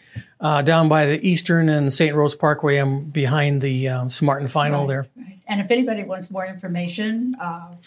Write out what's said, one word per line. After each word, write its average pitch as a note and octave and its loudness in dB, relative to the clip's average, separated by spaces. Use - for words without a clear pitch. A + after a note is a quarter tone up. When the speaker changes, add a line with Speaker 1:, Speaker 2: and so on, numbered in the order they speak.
Speaker 1:
uh, D3+ 0
down D#3+ 4
by D3+ 4
the D#3 0
Eastern E3 2
and D3 2
Saint D3+ 2
Rose D3 2
Parkway. D3 2
I'm C#3 0
behind C#3+ 0
the, C3 0
um, B2+ -4
Smart C#3+ 0
and B2+ -4
Final D3 0
Speaker 2:
Right, C#3 -2
Speaker 1:
there. C3+ -4
Speaker 2:
right. A#3+ -18
And G3+ -2
if G3 -2
anybody A#3 0
wants F3+ -10
more F#3+ -6
information, F#3+ -4
uh, E3+ -10